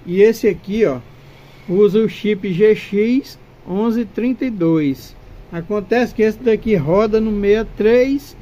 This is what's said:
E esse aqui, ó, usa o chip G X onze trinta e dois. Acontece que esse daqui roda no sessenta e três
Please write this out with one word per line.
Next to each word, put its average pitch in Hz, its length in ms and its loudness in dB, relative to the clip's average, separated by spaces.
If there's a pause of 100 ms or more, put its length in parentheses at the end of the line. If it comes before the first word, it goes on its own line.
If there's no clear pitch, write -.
E 175 160 -2
esse 226 280 4
aqui, 202 360 -2
ó, 135 140 0 (680)
usa 202 320 2
o 220 80 2
chip 202 440 -4
G 214 220 4
X 226 640 -2 (260)
onze 220 400 -2
trinta 226 400 -4
e 262 60 -4
dois. 165 640 -2 (380)
Acontece 208 600 -4
que 220 100 -2
esse 214 200 -2
daqui 220 320 0
roda 202 460 2
no 220 100 -2 (100)
sessenta 208 320 0
e - 40 -20
três 247 640 0